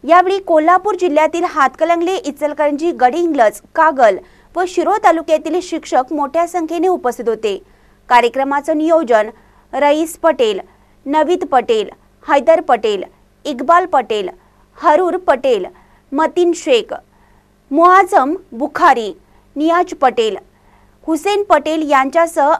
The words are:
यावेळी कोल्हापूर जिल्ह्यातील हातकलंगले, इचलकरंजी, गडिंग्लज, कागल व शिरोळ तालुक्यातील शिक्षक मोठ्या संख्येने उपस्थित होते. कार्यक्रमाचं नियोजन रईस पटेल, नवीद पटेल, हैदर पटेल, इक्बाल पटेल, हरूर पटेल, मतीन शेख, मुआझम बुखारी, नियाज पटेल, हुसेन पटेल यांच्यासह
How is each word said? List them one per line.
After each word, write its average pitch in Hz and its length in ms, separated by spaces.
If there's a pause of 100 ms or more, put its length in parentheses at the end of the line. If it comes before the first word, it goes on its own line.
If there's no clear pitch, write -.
यावेळी 359 360
कोल्हापूर 370 560
जिल्ह्यातील 339 480
हातकलंगले, 339 720
इचलकरंजी, 294 760
गडिंग्लज, 254 720 (140)
कागल 262 420 (380)
व 349 120
शिरोळ 359 360
तालुक्यातील 320 560
शिक्षक 320 520
मोठ्या 302 360
संख्येने 339 400
उपस्थित 247 420
होते. 214 320 (480)
कार्यक्रमाचं 269 680
नियोजन 302 520 (440)
रईस 294 440
पटेल, 262 420 (460)
नवीद 311 380
पटेल, 233 460 (400)
हैदर 294 320
पटेल, 220 420 (420)
इक्बाल 302 400
पटेल, 220 440 (520)
हरूर 339 360
पटेल, 262 480 (460)
मतीन 320 440
शेख, 247 380 (800)
मुआझम 359 640 (160)
बुखारी, 254 640 (420)
नियाज 339 380
पटेल, 233 440 (680)
हुसेन 392 360
पटेल 311 460
यांच्यासह 294 720